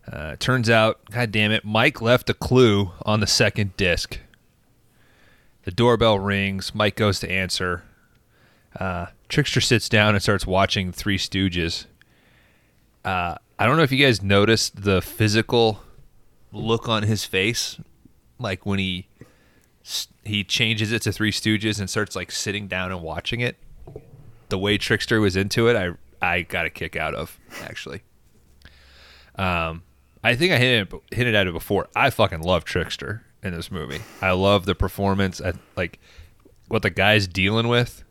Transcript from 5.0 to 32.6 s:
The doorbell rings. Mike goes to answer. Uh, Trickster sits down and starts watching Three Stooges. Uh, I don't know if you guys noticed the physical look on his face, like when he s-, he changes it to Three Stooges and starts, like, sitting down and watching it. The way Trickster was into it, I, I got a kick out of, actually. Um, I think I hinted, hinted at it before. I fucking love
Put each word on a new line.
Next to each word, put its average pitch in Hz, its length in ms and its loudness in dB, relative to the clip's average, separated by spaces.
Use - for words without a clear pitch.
The 87 80 -8
doorbell 113 480 4
rings. 98 540 -2
Mike 107 220 0
goes 104 260 2
to 90 80 -8
answer. 92 540 -4
Uh, 90 280 -6
Trickster - 320 0
sits - 300 2
down 107 260 4
and 95 80 0
starts 101 240 0
watching 92 460 0
Three 98 240 -2
Stooges. 90 720 -2
Uh, 87 320 -4
I 107 60 2
don't 131 100 4
know 165 80 6
if 131 80 2
you 131 140 4
guys 107 160 4
noticed 101 600 4
the 95 180 2
physical 110 800 2
look 110 340 -2
on 110 160 0
his 104 220 0
face, 101 520 0
like 98 260 -4
when 98 140 0
he 92 280 -4
s-, - 240 -8
he 104 220 -4
changes 110 480 -2
it 113 80 -2
to 107 100 -2
Three 107 220 -2
Stooges 107 480 0
and 92 80 -6
starts, 104 260 -4
like, 90 160 -8
sitting 101 360 -6
down 92 260 -6
and 87 80 -8
watching 80 400 -8
it. 123 160 -4
The 95 100 -4
way 101 200 2
Trickster - 420 0
was 98 160 2
into 104 320 2
it, 120 80 4
I, 92 140 -2
I 87 180 0
got 85 220 -4
a 76 40 -4
kick - 260 -10
out 78 180 -4
of, - 240 -8
actually. - 420 -14
Um, 85 480 -2
I 120 120 2
think 175 180 0
I 127 40 2
hinted, 120 360 2
hinted 120 240 0
at 95 120 4
it 85 60 -4
before. 92 420 -2
I 127 140 2
fucking 92 320 0
love 87 240 0